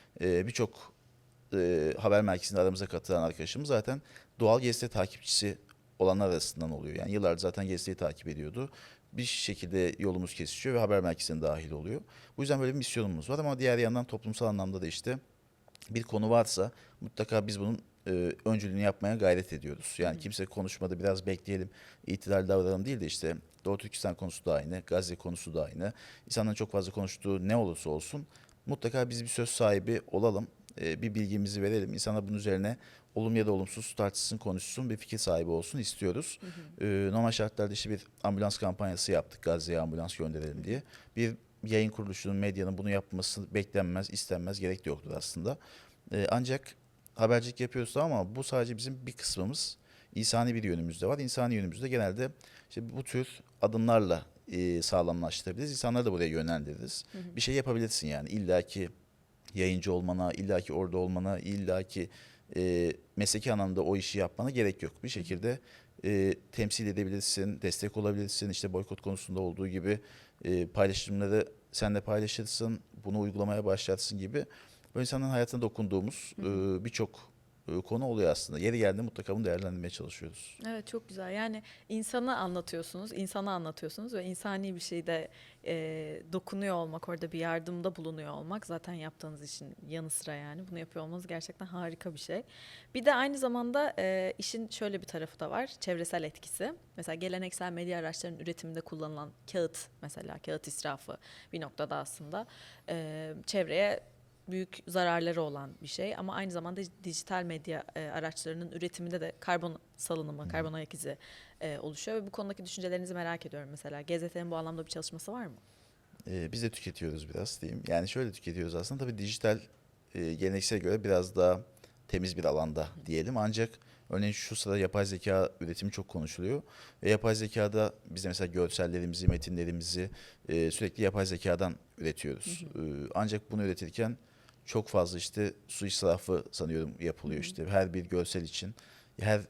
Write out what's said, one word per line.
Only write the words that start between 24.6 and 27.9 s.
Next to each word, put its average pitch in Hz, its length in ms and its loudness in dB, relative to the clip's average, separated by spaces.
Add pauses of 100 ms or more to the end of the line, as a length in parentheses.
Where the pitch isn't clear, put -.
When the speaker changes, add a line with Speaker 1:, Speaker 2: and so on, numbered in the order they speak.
Speaker 1:
Gazze 87 280 2
konusu 85 380 -6
da 78 100 2
aynı. 80 300 -4 (320)
İnsanların 107 300 2
çok 107 160 -2
fazla 95 200 0
konuştuğu 98 560 0
ne 107 80 6
olursa 87 340 2
olsun 80 380 -4 (380)